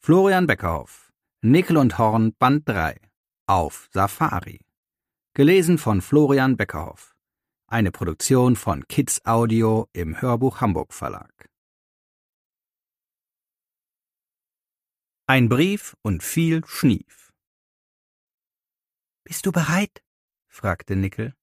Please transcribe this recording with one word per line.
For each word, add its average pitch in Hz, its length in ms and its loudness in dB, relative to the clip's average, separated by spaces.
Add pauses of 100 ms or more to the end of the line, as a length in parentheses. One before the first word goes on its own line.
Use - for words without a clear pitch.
Florian 185 420 4
Beckerhoff, 85 680 -6 (260)
Nickel 160 380 4
und 127 180 2
Horn, 113 380 0
Band 143 340 0
drei, 82 320 -4 (460)
Auf 85 440 -2
Safari. 98 720 -4 (720)
Gelesen 165 460 4
von 104 240 0
Florian 135 560 2
Beckerhoff. - 580 -8 (520)
Eine 110 220 0
Produktion 123 640 0
von 78 320 -6
Kids - 380 -4
Audio 113 680 0
im 85 260 -8
Hörbuch 127 400 -2
Hamburg 87 320 -4
Verlag. - 560 -14 (3750)
Ein 131 220 4
Brief 170 540 0
und 92 200 -4
viel 165 440 0
Schnief. - 680 -2 (1900)
"Bist - 220 -10
du 196 60 -2
bereit?", 175 520 -4 (440)
fragte - 480 -6
Nickel. 98 460 -6